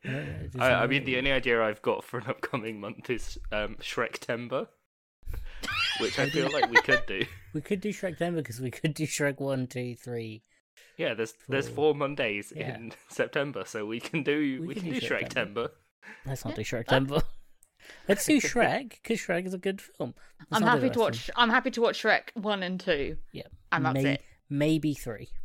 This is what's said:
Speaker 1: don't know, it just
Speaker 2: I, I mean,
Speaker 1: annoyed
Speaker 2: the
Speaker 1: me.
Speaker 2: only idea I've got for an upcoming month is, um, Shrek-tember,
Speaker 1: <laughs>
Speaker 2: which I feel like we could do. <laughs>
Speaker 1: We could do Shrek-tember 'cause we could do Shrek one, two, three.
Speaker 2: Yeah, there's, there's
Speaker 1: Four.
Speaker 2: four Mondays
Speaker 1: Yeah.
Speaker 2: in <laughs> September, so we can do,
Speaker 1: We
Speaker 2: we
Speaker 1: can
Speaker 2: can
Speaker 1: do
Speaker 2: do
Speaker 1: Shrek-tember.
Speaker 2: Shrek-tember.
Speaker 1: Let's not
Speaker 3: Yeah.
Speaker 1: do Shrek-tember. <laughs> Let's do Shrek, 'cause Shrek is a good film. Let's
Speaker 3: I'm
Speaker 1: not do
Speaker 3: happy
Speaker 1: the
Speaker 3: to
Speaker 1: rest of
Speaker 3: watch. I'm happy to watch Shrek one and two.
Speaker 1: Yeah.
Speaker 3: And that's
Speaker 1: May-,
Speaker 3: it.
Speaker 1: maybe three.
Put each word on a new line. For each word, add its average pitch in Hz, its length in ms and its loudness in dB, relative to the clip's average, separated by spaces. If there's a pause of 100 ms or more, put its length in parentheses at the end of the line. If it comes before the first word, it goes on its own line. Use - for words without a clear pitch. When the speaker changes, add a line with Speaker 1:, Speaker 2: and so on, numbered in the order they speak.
Speaker 1:
don't - 20 -20
know, 135 160 -4 (220)
it - 100 -8
just 127 80 -4
Speaker 2:
I, 123 220 6
I 120 60 4
mean, 131 100 4
Speaker 1:
annoyed 139 80 -2
Speaker 2:
the 135 60 0
Speaker 1:
me. 127 60 2
Speaker 2:
only 135 140 2
idea 120 300 4
I've 107 180 0
got 113 220 0
for - 160 -6
an 110 80 -6
upcoming 113 540 -4
month 101 280 -10
is, - 300 -4 (140)
um, 107 280 -2
Shrek-tember, 120 840 -4 (640)
Speaker 1:
<laughs> - 720 -4
Speaker 2:
which - 180 -2
I - 100 2
feel 143 220 0
like - 200 2
we 117 80 6
could - 280 4
do. 98 160 0 (160)
<laughs> - 160 -20
Speaker 1:
We 156 60 -2
could 190 200 -2
do 214 100 -4
Shrek-tember 170 540 -2
'cause 117 160 -10
we 127 120 -4
could 151 220 0
do 156 120 -2
Shrek 143 320 0
one, 135 300 -2
two, 123 260 -6
three. 113 480 -8 (540)
Speaker 2:
Yeah, 151 180 -2
there's, 110 200 -4 (140)
there's 135 200 0
Speaker 1:
Four. 147 240 4
Speaker 2:
four - 20 4
Mondays 139 640 -2
Speaker 1:
Yeah. 143 200 -6
Speaker 2:
in 113 240 -12
<laughs> - 80 -20
September, 131 560 -2
so 107 220 -6
we 113 140 -4
can 156 240 -2
do, 143 380 2
Speaker 1:
We 170 60 -6
Speaker 2:
we - 60 -6
Speaker 1:
can 214 100 -6
Speaker 2:
can 165 100 -4
Speaker 1:
do 127 60 -2
Speaker 2:
do - 60 -4
Speaker 1:
Shrek-tember. 107 480 -2
Speaker 2:
Shrek-tember. 117 140 -2 (580)
Speaker 1:
Let's 135 180 -6
not - 60 -4
Speaker 3:
Yeah. - 60 -6
Speaker 1:
do 110 60 -4
Shrek-tember. 135 680 2
<laughs> - 40 -4 (760)
Let's 202 160 4
do 294 160 6
Shrek, 233 640 0
'cause - 160 0
Shrek 180 260 0
is 185 100 -4
a 190 40 -6
good 196 220 -2
film. - 340 -8 (240)
Let's - 140 -12
Speaker 3:
I'm 220 100 6
Speaker 1:
not 214 40 6 (100)
do - 60 4
Speaker 3:
happy 262 60 4
Speaker 1:
the 247 60 0
Speaker 3:
to 240 60 4
Speaker 1:
rest 127 280 2
of - 0 -
Speaker 3:
watch. - 80 -6
I'm 240 140 6
happy 247 220 4
to 233 80 -2
watch 220 220 2
Shrek 208 200 6 (120)
one 202 280 -2
and 180 160 -4
two. 156 400 0 (140)
Speaker 1:
Yeah. - 100 -10 (300)
Speaker 3:
And 160 120 2
that's 135 180 2
Speaker 1:
May-, 139 120 4
Speaker 3:
it. - 80 -8 (260)
Speaker 1:
maybe 151 460 2
three. - 360 -10 (140)